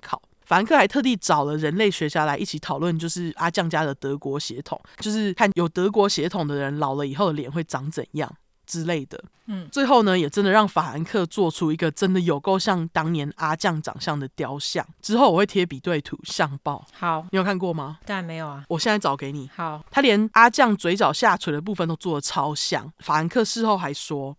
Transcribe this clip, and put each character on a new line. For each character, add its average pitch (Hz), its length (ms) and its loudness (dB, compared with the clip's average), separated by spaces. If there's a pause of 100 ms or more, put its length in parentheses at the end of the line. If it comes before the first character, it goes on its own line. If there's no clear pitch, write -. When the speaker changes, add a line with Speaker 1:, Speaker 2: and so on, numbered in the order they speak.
Speaker 1:
考。 - 200 -6 (220)
法 170 140 2
兰 208 80 4
克 311 100 4
还 220 100 8
特 269 160 0
地 247 140 2
找 151 300 2
了 147 100 -2
人 156 220 -2
类 214 120 4
学 160 200 -2
家 156 160 0
来 147 120 0
一 - 60 -6
起 160 160 -6
讨 143 200 -6
论， 165 200 0
就 170 80 -4
是 165 300 -4
阿 165 120 -2
酱 170 200 0
家 160 160 0
的 139 100 -2
德 139 220 -4
国 139 200 -6
血 139 240 -8
统， - 160 -10 (200)
就 214 120 -6
是 208 240 0
看 208 220 4
有 170 140 2
德 180 200 0
国 202 200 4
血 156 180 0
统 175 180 -2
的 147 100 -2
人 139 220 -2
老 139 180 0
了 143 120 -2
以 135 80 -6
后 190 120 2
的 156 60 0
脸 139 160 -4
会 160 140 -4
长 139 260 -6
怎 151 240 -6
样 151 160 -4 (360)
之 165 180 -6
类 160 220 -2
的。 - 180 -14 (220)
Speaker 2:
嗯。 185 260 -8
Speaker 1:
最 277 120 0
后 247 200 6
呢， 185 140 4
也 147 120 2
真 202 160 0
的 185 60 4
让 208 160 6
法 160 240 0
兰 151 120 -4
克 185 220 0
做 175 240 0
出 156 220 0
一 160 40 0
个 165 140 0
真 190 240 0
的 185 60 4
有 165 200 2
够 190 200 2
像 175 300 0
当 160 220 0
年 147 260 -2
阿 160 180 -2
酱 160 260 0
长 - 180 -10
相 147 200 -4
的 135 160 -6
雕 139 240 -6
像。 - 260 -4 (160)
之 220 160 0
后 247 140 8
我 165 60 4
会 208 80 4
贴 185 200 0
比 139 140 -8
对 165 200 -2
图 - 240 -8
相 139 380 -4
报。 - 320 -6
Speaker 2:
好。 165 380 -4
Speaker 1:
你 190 60 0
有 190 60 4
看 196 140 0
过 175 160 -2
吗？ 151 320 -6
Speaker 2:
当 202 100 -6
然 185 80 -6
没 165 140 -10
有 160 100 -8
啊。 143 200 -12
Speaker 1:
我 170 100 -2
现 214 140 2
在 208 80 2
找 143 180 0
给 139 140 -8
你。 139 240 -10
Speaker 2:
好。 156 340 -8
Speaker 1:
他 277 120 2
连 220 320 4
阿 233 140 6
酱 233 300 4
嘴 170 180 0
角 190 160 4
下 208 240 2
垂 - 160 -4
的 147 80 -2
部 196 140 -6
分 175 140 -2
都 165 80 -2
做 165 200 -4
得 143 60 -2
超 151 320 -4
像。 147 460 -4
法 - 160 0
兰 160 120 2
克 226 160 0
事 226 220 -2
后 214 100 2
还 170 160 -4
说， 143 480 -8